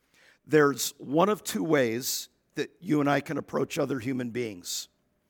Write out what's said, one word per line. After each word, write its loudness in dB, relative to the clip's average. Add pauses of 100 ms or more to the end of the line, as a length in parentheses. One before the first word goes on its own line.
(480)
There's 4
one 2
of -2
two -4
ways 0 (260)
that -6 (100)
you 2
and 2
I 2
can -6
approach -4
other -2
human -4
beings. -8 (420)